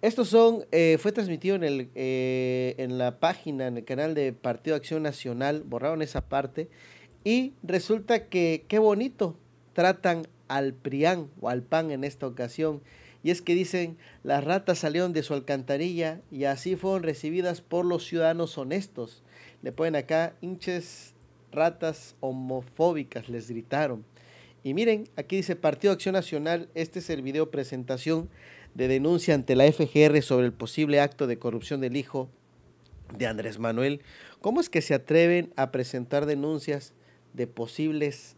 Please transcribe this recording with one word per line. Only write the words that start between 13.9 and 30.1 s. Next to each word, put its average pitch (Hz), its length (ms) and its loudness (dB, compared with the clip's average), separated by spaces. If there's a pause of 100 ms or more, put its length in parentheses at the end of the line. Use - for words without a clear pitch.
"Las 143 220 0
ratas 180 340 0
salieron 175 340 -2
de 156 120 0
su 156 100 -4
alcantarilla 151 840 -4 (100)
y 139 140 -6
así 139 320 -2
fueron 190 260 -2
recibidas 165 580 -2
por 175 240 -2
los 175 220 0
ciudadanos 165 500 0
honestos". 139 680 -8 (380)
Le 127 100 -8
ponen 156 240 -2
acá, 160 440 0
"hinches 180 760 -8 (340)
ratas 160 680 -2
homofóbicas", 131 1080 -2
les 117 220 -8
gritaron. 120 540 -2 (580)
Y 135 120 -4
miren, 214 420 2
aquí 156 180 -6
dice, 185 220 -2
"Partido 160 360 2
Acción 185 200 -2
Nacional, 170 640 -2
este 165 240 -4
es 170 100 -10
el 147 120 -4
video 151 280 0
presentación 135 800 -4 (440)
de 131 120 0
denuncia 151 480 4
ante 131 220 2
la 131 80 8
F 151 240 6
G 151 140 6
R 147 200 8